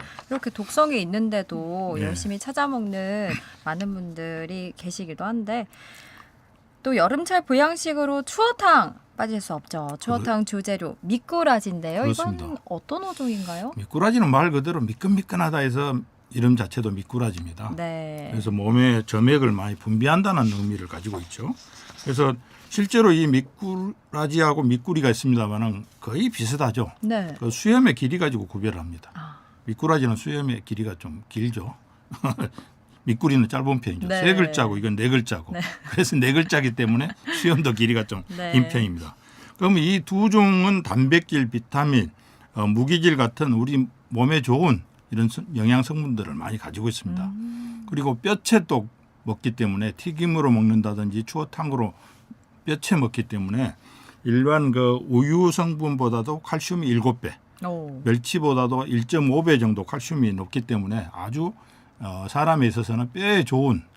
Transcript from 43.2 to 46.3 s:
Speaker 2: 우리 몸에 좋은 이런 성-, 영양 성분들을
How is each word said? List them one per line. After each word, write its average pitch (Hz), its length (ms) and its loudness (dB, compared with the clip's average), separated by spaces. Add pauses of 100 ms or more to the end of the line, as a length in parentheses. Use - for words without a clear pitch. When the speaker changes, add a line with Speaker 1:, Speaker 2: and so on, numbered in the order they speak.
Speaker 2:
우리 131 340 2 (220)
몸에 127 340 2
좋은 127 400 2 (280)
이런 113 180 0
성-, - 180 -8 (100)
영양 120 260 4
성분들을 120 520 -4